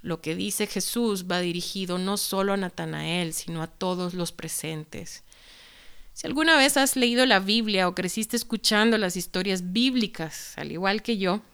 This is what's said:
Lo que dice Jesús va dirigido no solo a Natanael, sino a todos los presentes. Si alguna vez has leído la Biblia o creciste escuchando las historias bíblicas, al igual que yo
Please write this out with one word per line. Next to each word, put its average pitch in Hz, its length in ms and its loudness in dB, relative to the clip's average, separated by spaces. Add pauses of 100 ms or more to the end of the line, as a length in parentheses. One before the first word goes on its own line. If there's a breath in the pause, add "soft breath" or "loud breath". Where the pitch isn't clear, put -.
Lo 165 180 -4
que 160 160 -4
dice 202 300 -2
Jesús 202 640 -2
va 180 100 0
dirigido 180 560 -2
no 190 220 0
solo 196 340 0
a 196 60 0
Natanael, 165 720 -4
sino 165 300 -6
a 160 60 -6
todos 180 440 -4
los 175 200 -4
presentes. - 920 -10 (880 loud breath)
Si - 160 -10
alguna 320 300 4
vez 277 180 6
has 269 180 4
leído 247 320 4
la 202 140 6
Biblia 202 480 2
o 175 60 -2
creciste 220 420 -2
escuchando 220 600 4
las 185 180 0
historias 185 560 -2
bíblicas, 226 840 0
al 147 140 -6
igual 190 320 0
que 233 140 0
yo 190 240 0 (140)